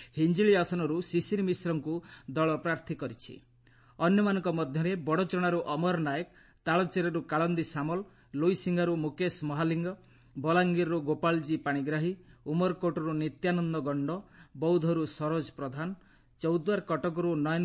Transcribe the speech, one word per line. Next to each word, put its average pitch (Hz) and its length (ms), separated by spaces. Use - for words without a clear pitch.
ହିଞ୍ଜିଳି 175 400
ଆସନରୁ 170 440
ଶିଶିର 175 420
ମିଶ୍ରଙ୍କୁ 165 520
ଦଳ 156 260
ପ୍ରାର୍ଥୀ - 380
କରିଛି। 123 400
ଅନ୍ୟମାନଙ୍କ 190 500
ମଧ୍ୟରେ 160 480
ବଡ଼ଚଣାରୁ 175 680
ଅମର 170 360
ନାୟକ, 156 280
ତାଳଚେରରୁ 170 580
କାଳନ୍ଦୀ 165 420
ସାମଲ, 156 340
ଲୁଇସିଙ୍ଗାରୁ 175 640
ମୁକେଶ 160 380
ମହାଲିଙ୍ଗ, 160 440
ବଲାଙ୍ଗୀରରୁ 170 640
ଗୋପାଳଜୀ 156 560
ପାଣିଗ୍ରାହୀ, 151 560
ଉମରକୋଟରୁ 170 680
ନିତ୍ୟାନନ୍ଦ 165 640
ଗଣ୍ଡ, 143 320
ବୌଦ୍ଧରୁ 165 500
ସରୋଜ 156 480
ପ୍ରଧାନ, 143 340
ଚୌଦ୍ୱାର 170 400
କଟକରୁ 170 560
ନୟନ 156 280